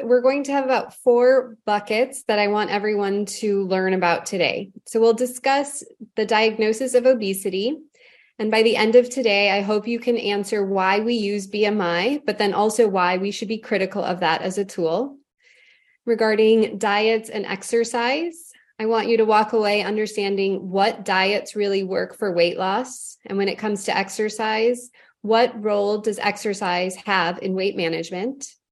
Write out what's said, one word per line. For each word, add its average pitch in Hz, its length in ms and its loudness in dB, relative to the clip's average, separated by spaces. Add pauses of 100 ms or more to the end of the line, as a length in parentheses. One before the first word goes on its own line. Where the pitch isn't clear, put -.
we're 247 180 4
going 269 240 2
to 277 60 -4
have 277 140 0
about 254 300 -2
four 247 600 4 (100)
buckets 214 580 -2
that 208 160 0
I 208 80 2
want 208 220 0
everyone 202 560 -2
to 196 420 -2
learn 185 260 0
about 175 320 2
today. 180 440 -2 (160)
So - 140 -2
we'll 226 140 6
discuss 269 680 -2 (360)
the 220 80 0
diagnosis 220 680 0
of 247 120 4
obesity. 208 720 0 (600)
And 214 140 -2
by 220 120 4
the 226 120 2
end 220 200 4
of 247 140 6
today, 202 420 2
I 202 100 2
hope 208 260 -2
you 233 100 -2
can 233 200 0
answer 202 480 -2
why 190 340 2
we 226 140 0
use 202 340 -2
B 208 180 0
M 208 140 2
I, 190 460 0
but 202 120 -2
then 202 160 0
also 214 320 2
why 185 300 2
we 196 160 -2
should 202 160 -8
be 220 120 -4
critical 196 440 -2
of 180 160 -4
that 160 220 0
as 185 160 -6
a 196 80 -2
tool. 185 520 -4 (880)
Regarding 220 720 4
diets 220 500 0
and 208 160 -6
exercise, 240 1080 -4 (260)
I 220 100 -2
want 220 200 0
you 233 100 4
to 220 80 4
walk 214 280 2
away 208 300 2
understanding 196 840 -2
what 196 360 0
diets 190 500 0
really 196 280 -2
work 190 340 -4
for 196 160 -2
weight 170 240 2
loss. 202 600 -6 (100)
And 196 100 -6
when 196 100 0
it 196 120 -4
comes 208 260 -4
to - 100 -2
exercise, 220 960 -2 (340)
what 226 400 2
role 208 360 0
does 208 180 -4
exercise 185 760 -4
have 185 480 -2
in 190 100 -4
weight 190 240 -4
management? 175 800 -6 (160)